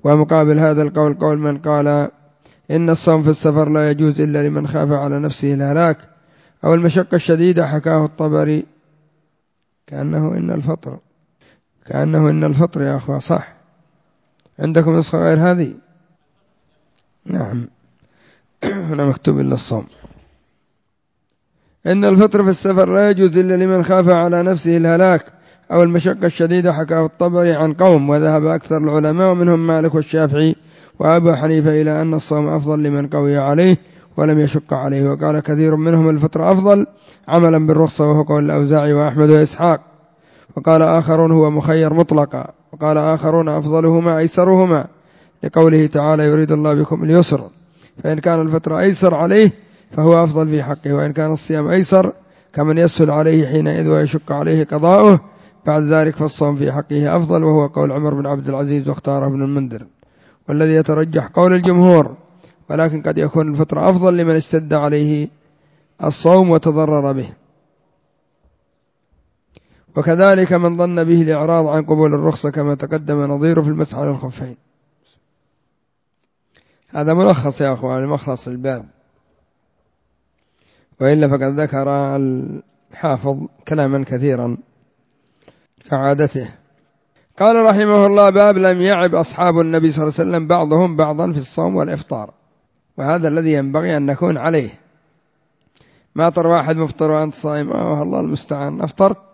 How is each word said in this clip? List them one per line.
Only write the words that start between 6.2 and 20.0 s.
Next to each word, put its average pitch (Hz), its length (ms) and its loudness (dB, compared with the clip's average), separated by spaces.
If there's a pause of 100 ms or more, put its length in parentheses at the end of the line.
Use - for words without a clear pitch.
أو 160 100 2
المشقة 170 400 0
الشديدة، 170 520 0
حكاه 151 380 -2
الطبري. 151 600 -2 (1200)
كأنه 156 500 -4
إن 170 140 -4
الفطر، 151 480 -8 (880)
كأنه 151 440 0
إن 156 140 0
الفطر 151 380 -2
يا 139 140 -4
أخوة، 139 220 -8
صح؟ - 300 -6 (1080)
عندكم 160 400 0
نسخة 160 200 -4
غير 165 200 2
هذه؟ 175 340 0 (1500)
نعم. 120 440 -8 (960)
<clears throat> - 0 -
هنا 160 400 -6
مكتوب 139 360 -2
إلا 135 140 -2
الصوم. 110 320 -8 (2000)